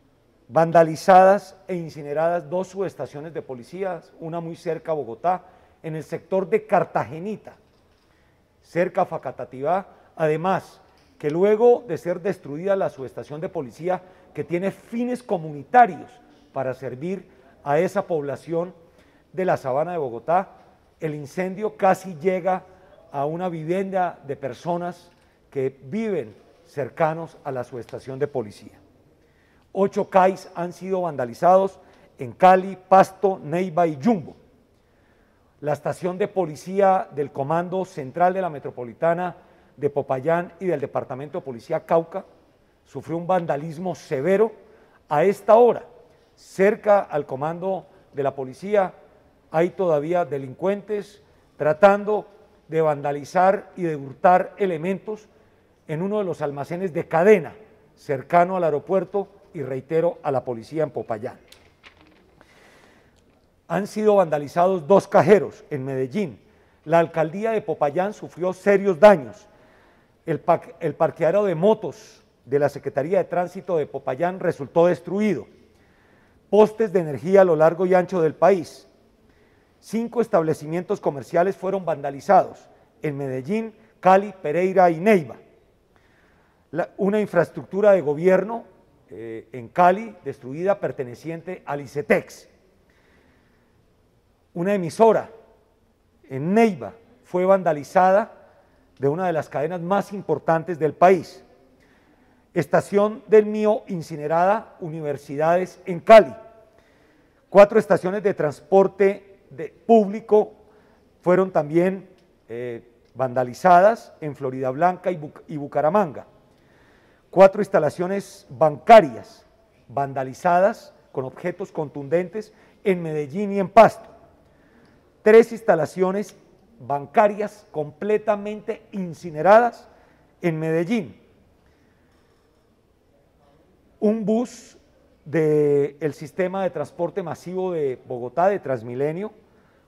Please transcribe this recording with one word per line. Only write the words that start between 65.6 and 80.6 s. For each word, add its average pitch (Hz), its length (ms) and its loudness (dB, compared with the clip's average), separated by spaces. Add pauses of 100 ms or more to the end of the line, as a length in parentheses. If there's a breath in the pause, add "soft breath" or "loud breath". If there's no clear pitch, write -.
en 131 160 -8
Medellín. 131 540 -6 (460 soft breath)
La 160 140 4
alcaldía 170 520 -2
de 214 100 -2
Popayán 165 520 -2
sufrió 180 400 -8
serios 196 460 0
daños. 156 480 6 (800 soft breath)
El 151 140 -4
pa-, 165 220 0 (180)
el 156 160 -6
parqueadero 165 480 0
de 190 100 -2
motos 180 720 -2 (220)
de 139 140 -2
la 143 100 2
Secretaría 147 500 -4
de 165 60 -2
Tránsito 175 520 -6
de 143 80 -2
Popayán 139 540 -6
resultó 165 480 0
destruido. 175 580 -2 (1040 soft breath)
Postes 214 440 2
de 185 80 2
energía 156 400 2
a 185 40 8
lo 170 100 4
largo 165 300 4
y 185 80 2
ancho 180 280 0
del 156 120 0
país. 180 540 0 (920 soft breath)
Cinco 233 420 -6
establecimientos 165 800 -2